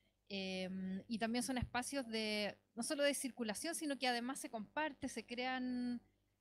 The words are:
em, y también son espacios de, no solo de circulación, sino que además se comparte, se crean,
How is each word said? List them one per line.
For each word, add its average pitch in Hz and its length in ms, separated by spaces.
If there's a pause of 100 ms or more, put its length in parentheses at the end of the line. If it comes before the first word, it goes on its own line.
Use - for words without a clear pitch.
(280)
em, 190 800
y 226 120
también 226 240
son 254 160
espacios 247 480
de, 214 500 (160)
no 240 80
solo 285 220
de 285 100
circulación, 247 600
sino 285 240
que 254 80
además 247 320
se 302 100
comparte, 277 580
se 240 160
crean, 247 760 (400)